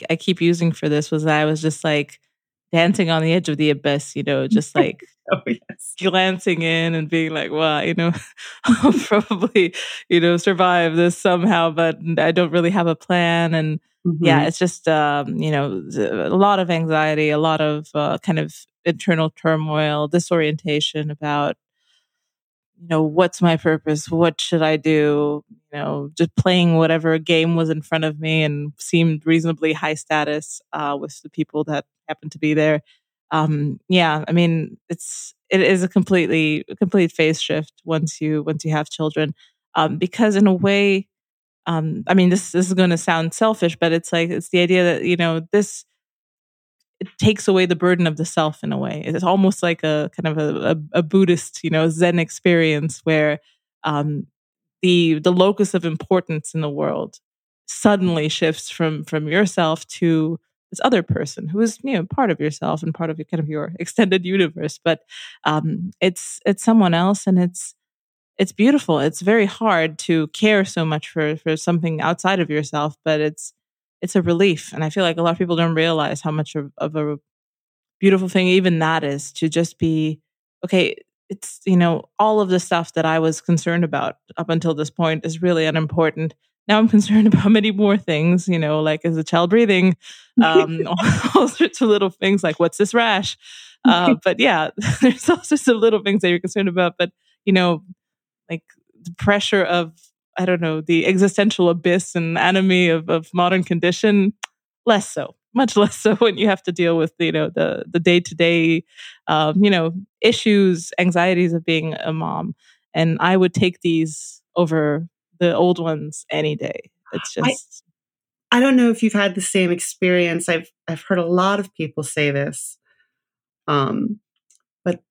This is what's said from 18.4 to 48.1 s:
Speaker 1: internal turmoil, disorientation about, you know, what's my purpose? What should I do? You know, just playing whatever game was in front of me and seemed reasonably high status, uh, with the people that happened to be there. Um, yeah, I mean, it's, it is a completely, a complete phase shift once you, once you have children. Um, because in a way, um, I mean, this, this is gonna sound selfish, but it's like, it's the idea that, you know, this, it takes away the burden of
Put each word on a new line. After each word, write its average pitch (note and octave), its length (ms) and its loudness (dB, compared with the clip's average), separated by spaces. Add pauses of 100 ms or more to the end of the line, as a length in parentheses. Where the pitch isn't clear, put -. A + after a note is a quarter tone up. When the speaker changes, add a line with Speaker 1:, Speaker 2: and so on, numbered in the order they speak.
Speaker 1:
internal D#3+ 460 0
turmoil, D3+ 760 -2
disorientation D3+ 1000 -2
about, D3 480 -4 (1200)
you E3+ 80 -20
know, D#3+ 140 0
what's E3 400 0
my E3+ 160 4
purpose? D#3 500 -2
What E3 320 0
should E3 220 -2
I D#3 160 2
do? D3 720 0
You - 300 -16
know, D3 360 -8
just E3+ 200 0
playing F3 400 4
whatever D#3+ 420 2
game D#3+ 380 2
was E3 160 0
in D#3 100 -4
front D#3+ 220 -4
of D3+ 160 -4
me D#3+ 240 0
and D3 340 -4
seemed E3 480 0
reasonably D#3+ 480 0
high D#3 220 -4
status, D3+ 640 -4 (100)
uh, D3 300 -6
with D3 220 -14
the D#3 80 -20
people D3+ 320 -4
that D3 220 -6 (220)
happened D#3 260 -12
to - 40 -20
be D3+ 160 0
there. D#3 280 2 (500)
Um, D3+ 480 -2 (100)
yeah, D#3+ 380 2
I D#3+ 60 -2
mean, E3+ 440 0 (100)
it's, - 460 -12 (160)
it F#3+ 100 2
is F#3 220 4
a F#3 80 -2
completely, D#3+ 800 0
a - 60 -10
complete F#3 360 0
phase D#3+ 300 0
shift D#3 320 -6 (100)
once D#3+ 380 -4
you, D#3 220 -2
once D#3 200 -6
you D#3 80 -2
have D3+ 160 -2
children. D#3 460 -4 (400)
Um, D#3 240 -2
because G#3 380 0
in G3+ 100 6
a F#3+ 80 4
way, G3 540 0 (580)
um, D#3+ 400 -4
I - 80 2
mean, F3+ 160 6
this, - 220 -2
this F3+ 160 0
is F#3 80 -2
gonna F3 240 2
sound E3 340 -2
selfish, - 420 0
but E3+ 160 0
it's E3 220 -2
like, E3+ 160 0
it's - 200 -6
the F3+ 100 2
idea F3+ 240 2
that, F3 220 0
you F3 120 0
know, E3 240 -2 (100)
this, - 340 0 (1120)
it F#3 80 -10 (100)
takes G#3+ 300 2
away F#3 180 4
the F3+ 100 0
burden F3+ 300 2
of D3+ 120 -2